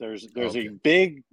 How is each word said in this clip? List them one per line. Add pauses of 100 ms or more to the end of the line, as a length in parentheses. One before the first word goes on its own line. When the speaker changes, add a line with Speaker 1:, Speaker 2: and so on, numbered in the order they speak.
Speaker 1:
There's,
there's
Speaker 2:
Okay.
Speaker 1:
a
big, (100)